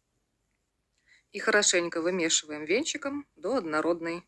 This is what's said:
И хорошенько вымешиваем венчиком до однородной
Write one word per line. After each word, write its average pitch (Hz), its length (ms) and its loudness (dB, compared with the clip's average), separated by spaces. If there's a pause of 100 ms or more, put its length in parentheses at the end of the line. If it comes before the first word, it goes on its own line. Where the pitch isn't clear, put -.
(1300)
И 202 80 -10
хорошенько 185 600 2
вымешиваем 160 640 0
венчиком 285 640 -2 (100)
до 196 200 -2
однородной 165 720 -2